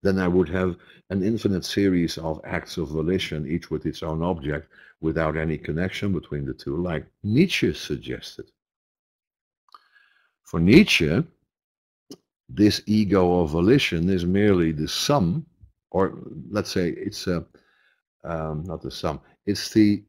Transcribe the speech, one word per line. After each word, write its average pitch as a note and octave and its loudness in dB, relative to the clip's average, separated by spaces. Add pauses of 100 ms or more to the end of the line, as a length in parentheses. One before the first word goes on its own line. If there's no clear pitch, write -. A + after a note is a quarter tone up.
Then F#2+ 2
I F2+ 0
would F2+ 2
have F#2 -2 (320)
an F#2+ -2
infinite G#2 0
series F2+ 0
of D#2+ -6
acts - -6
of D#2 -4
volition, D#2 -2
each E2+ -6
with D#2 -6
its D#2 -6
own D#2+ -4
object, D2+ -4 (320)
without D#2+ 0
any D#2+ -2
connection F#2 -4
between D2 -6
the C2 -6
two, C#2 -6
like E2+ -4 (180)
Nietzsche A#2 2
suggested. - -10 (1900)
For E2+ -2
Nietzsche, G2+ 4 (1200)
this G#2 4
ego F#2 4
of D#2+ 2
volition F2 2
is F2+ 0
merely F#2 4
the D2+ -4
sum, C#3 0 (460)
or F#2+ 0 (320)
let's G#2 -4
say F2 0
it's - -8
a, F2 -4 (800)
um, D#2+ -6
not E2 -10
the - -10
sum, D2+ -6 (260)
it's - -4
the G#2 6